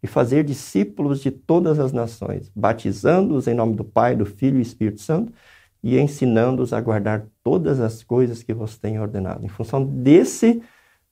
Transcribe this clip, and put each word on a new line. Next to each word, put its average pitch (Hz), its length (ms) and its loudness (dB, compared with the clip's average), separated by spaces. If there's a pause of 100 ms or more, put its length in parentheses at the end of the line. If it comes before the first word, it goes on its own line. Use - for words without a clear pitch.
de - 80 -6
fazer 135 340 2
discípulos 143 760 -2
de 135 100 -2
todas 165 480 0
as 135 140 -2
nações, 101 600 -6
batizando-os 117 920 0
em 117 60 0
nome 113 220 0
do 104 100 -6
Pai, 120 300 2
do 107 100 0
Filho 135 320 0
e 127 40 2
Espírito 110 380 -4
Santo, 170 320 -4 (500)
e 120 160 0
ensinando-os 127 760 0
a 113 80 -2
guardar 110 440 -2 (160)
todas 160 380 0
as 113 240 -4
coisas 120 400 0
que 113 100 -6
vos 113 240 -8
tenho 107 240 -6
ordenado. 101 440 -6
Em - 20 -8
função 135 380 -4
desse 160 760 4 (500)